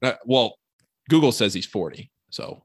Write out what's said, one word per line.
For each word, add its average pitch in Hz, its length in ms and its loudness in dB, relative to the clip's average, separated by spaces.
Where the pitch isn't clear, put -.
uh, 127 120 0
well, 123 320 2
Google 151 220 6
says 101 220 0
he's 90 120 -8
forty. - 460 -10
So - 360 -16